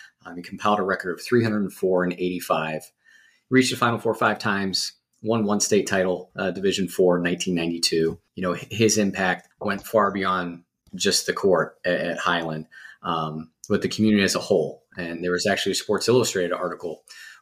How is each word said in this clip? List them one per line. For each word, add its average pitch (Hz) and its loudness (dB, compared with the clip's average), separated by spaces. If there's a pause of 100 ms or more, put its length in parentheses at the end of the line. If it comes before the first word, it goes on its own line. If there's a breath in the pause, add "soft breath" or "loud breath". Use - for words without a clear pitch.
(260 loud breath)
Um, 87 -14
he 90 -12
compiled 104 0
a 95 -2
record 92 -2
of - -14
three 120 4
hundred 107 0
four 92 2
and 90 0
eighty-five. 85 -2 (580 soft breath)
Reached 127 4
the 123 -4
Final 113 0
Four 110 0
five 107 2
times, 98 -2 (280)
won 110 0
one 101 2
state 101 2
title, 92 -2
uh, 95 -2
Division 95 0
Four 90 4
in 87 -2
nineteen 87 -2
ninety-two. 85 0 (160)
You 92 -8
know, 87 -2
h-, - -12
his 107 4
impact 95 0 (140)
went 101 -4
far 101 2
beyond 92 -2 (320)
just 92 0
the 90 0
court 85 2
at, 87 0
at 80 -4
Highland, 82 -2 (380 loud breath)
um, 80 -4 (180)
with 101 0
the 95 -2
community 107 4
as 92 2
a - -2
whole. 78 0 (140)
And 85 -8
there 90 -2
was 90 0
actually 98 0
a - -4
Sports - -2
Illustrated 104 2
article 87 -8 (380 loud breath)